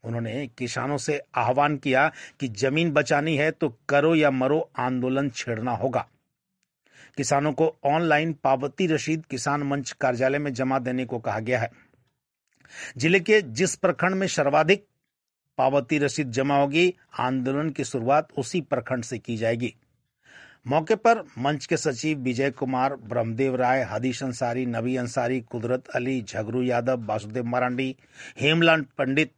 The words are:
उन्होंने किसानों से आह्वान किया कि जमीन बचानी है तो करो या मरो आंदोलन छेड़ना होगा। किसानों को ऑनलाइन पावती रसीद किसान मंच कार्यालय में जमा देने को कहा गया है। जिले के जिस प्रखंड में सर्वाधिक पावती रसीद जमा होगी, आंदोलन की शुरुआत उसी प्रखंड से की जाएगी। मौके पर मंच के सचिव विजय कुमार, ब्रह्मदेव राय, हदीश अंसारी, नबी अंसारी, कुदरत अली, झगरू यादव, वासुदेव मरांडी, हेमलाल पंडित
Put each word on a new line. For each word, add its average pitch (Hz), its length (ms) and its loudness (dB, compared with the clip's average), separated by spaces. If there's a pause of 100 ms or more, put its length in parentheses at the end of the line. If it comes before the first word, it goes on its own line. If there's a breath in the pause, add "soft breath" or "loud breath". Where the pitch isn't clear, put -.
उन्होंने 117 440 -6
किसानों 127 500 -4
से 147 240 -4 (140)
आह्वान 131 420 2
किया 135 340 2 (280 loud breath)
कि 139 80 -4
जमीन 135 440 0
बचानी 147 460 2
है 151 140 2
तो 156 180 -2 (200)
करो 143 260 4
या 151 160 6
मरो 131 280 2 (180)
आंदोलन 127 520 0
छेड़ना 120 420 -6
होगा। 120 360 -2 (1080 loud breath)
किसानों 143 360 0
को 160 140 2 (180)
ऑनलाइन 156 480 2
पावती 143 540 0
रसीद 156 380 -2
किसान 143 380 -2
मंच 139 280 -2
कार्यालय 131 480 0
में 143 140 -4
जमा 131 260 0
देने 127 260 -4
को 120 140 -8
कहा 110 200 -6
गया 120 200 -2
है। 117 100 -4 (1300 loud breath)
जिले 165 220 4
के 214 220 4
जिस 143 340 -2
प्रखंड 180 400 0
में 190 120 -2
सर्वाधिक 156 580 2 (720)
पावती 135 400 2
रसीद 143 340 0
जमा 135 260 2
होगी, 156 360 4 (260 soft breath)
आंदोलन 131 500 -2
की 139 140 -6
शुरुआत 135 440 0 (100)
उसी 147 240 -4
प्रखंड 123 420 -4
से 120 140 -8
की 113 200 -6
जाएगी। 113 380 -2 (920 loud breath)
मौके 156 280 2
पर 220 280 4 (140)
मंच 139 280 -2
के 165 120 -2
सचिव 151 420 -2
विजय 127 320 0
कुमार, 131 440 0
ब्रह्मदेव 117 600 -2
राय, 127 280 2
हदीश 117 400 -4
अंसारी, 127 420 -4
नबी 120 300 -2
अंसारी, 123 460 -2
कुदरत 127 460 -4
अली, 127 340 -4
झगरू 113 420 -4
यादव, 120 420 0
वासुदेव 107 400 -4
मरांडी, 123 500 -2 (440 loud breath)
हेमलाल 160 420 4 (160)
पंडित 139 400 0